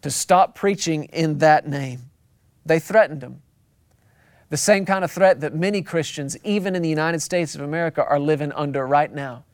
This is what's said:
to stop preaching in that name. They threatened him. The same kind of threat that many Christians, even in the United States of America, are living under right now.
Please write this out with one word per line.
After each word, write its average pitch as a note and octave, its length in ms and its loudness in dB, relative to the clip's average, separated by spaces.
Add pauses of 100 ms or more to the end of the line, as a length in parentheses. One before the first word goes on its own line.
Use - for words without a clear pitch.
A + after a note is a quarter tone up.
to D3 80 -6
stop - 440 4
preaching E3 500 -2
in D#3 340 -2
that D3+ 280 6
name. C#3 340 -6 (680)
They D#3+ 120 2
threatened D#3 440 2
him. B2+ 200 -16 (1080)
The D3+ 80 -4
same G3 260 2
kind F#3+ 180 0
of D#3+ 80 -2
threat F#3 300 4
that D3+ 140 -6
many F#3+ 260 -2
Christians, D#3 640 -6
even G3+ 320 -2
in F3 60 -2
the E3 60 -2
United D#3 340 -2
States F3 320 -4
of C#3+ 80 -10
America, D#3 420 -2
are C#3+ 160 2
living D3 320 -2
under C#3 340 -4
right C#3+ 240 2
now. C#3 440 -12